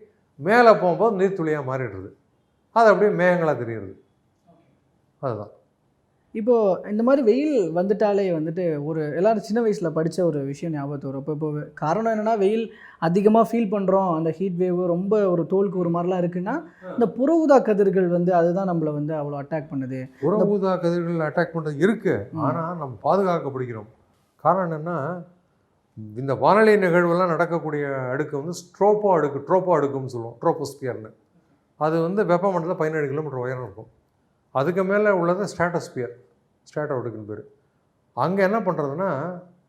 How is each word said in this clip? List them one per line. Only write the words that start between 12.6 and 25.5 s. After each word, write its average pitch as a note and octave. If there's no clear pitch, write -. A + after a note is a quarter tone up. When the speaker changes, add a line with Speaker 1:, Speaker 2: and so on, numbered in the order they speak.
Speaker 2:
அதிகமா G#3
ஃபீல் A#3
பண்றோம், F#3+
அந்த D#3+
ஹீட் F3
வேவ் F3+
ரொம்ப G3
ஒரு E3+
தோலுக்கு F#3+
ஒரு F3
மாதிரிலாம் F3
இருக்குன்னா, F3+
Speaker 1:
ஆ. C#4
Speaker 2:
இந்த A#3
புற D4
ஊதா C#4+
கதிர்கள் F#3+
வந்து F3
அதுதான் F3
நம்மள D#3+
வந்து D3
அவ்வளோ C#3+
அட்டாக் D3
பண்ணுது. C3
Speaker 1:
புற E3+
Speaker 2:
இந்த F#3
Speaker 1:
ஊதா F#3+
கதிர்கள் E3+
அட்டாக் E3+
பண்றது D3+
இருக்கு. D3+
Speaker 2:
ம். D#3+
Speaker 1:
ஆனா, D#3+
நம்ம C3+
பாதுகாக்கப்படுகிறோம். C#3
காரணம் F3
என்னன்னா, E3